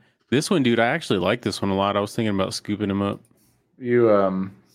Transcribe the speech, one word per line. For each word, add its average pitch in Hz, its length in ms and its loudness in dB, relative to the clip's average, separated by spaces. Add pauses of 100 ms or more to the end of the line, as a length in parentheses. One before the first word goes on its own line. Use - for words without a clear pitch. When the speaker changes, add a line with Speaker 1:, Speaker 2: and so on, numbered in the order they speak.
(300)
Speaker 1:
This 135 200 0
one, 170 120 2
dude, 117 160 2
I 113 80 4
actually 131 320 -2
like 92 240 0
this - 180 -4
one 98 100 -2
a 95 60 0
lot. 101 200 0
I 101 40 0
was 104 140 -4
thinking 110 200 -2
about 95 200 -2
scooping 101 360 -6
him 98 120 -2
up. 101 180 -4 (580)
Speaker 2:
You, 120 320 2
um, 95 440 0 (200)